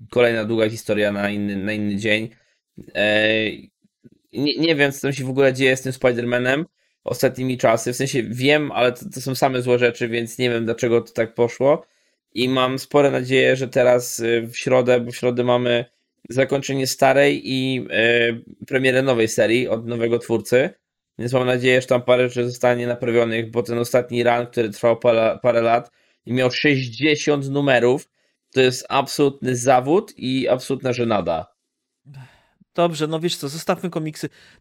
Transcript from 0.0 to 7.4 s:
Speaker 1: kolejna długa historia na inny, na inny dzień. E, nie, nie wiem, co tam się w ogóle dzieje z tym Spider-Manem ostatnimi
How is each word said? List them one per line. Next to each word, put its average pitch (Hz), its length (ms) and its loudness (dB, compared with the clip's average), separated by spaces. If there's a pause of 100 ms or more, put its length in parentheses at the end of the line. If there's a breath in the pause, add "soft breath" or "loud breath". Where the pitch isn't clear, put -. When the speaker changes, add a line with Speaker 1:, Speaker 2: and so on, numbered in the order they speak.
Speaker 1:
kolejna 117 340 2
długa 110 260 0
historia 104 420 -2
na 101 180 -2
inny, 101 260 -4
na 98 160 -6
inny 104 240 -4
dzień. 110 320 0 (680 soft breath)
E, 107 300 2 (1080)
nie, 139 260 -4
nie 160 180 0
wiem, 139 160 2
co - 80 -12
tam 139 120 -4
się 135 120 -6
w 131 60 -6
ogóle 135 220 4
dzieje 131 240 2
z 127 60 -10
tym 131 100 -6
Spider-Manem 123 720 0 (400)
ostatnimi 127 540 -2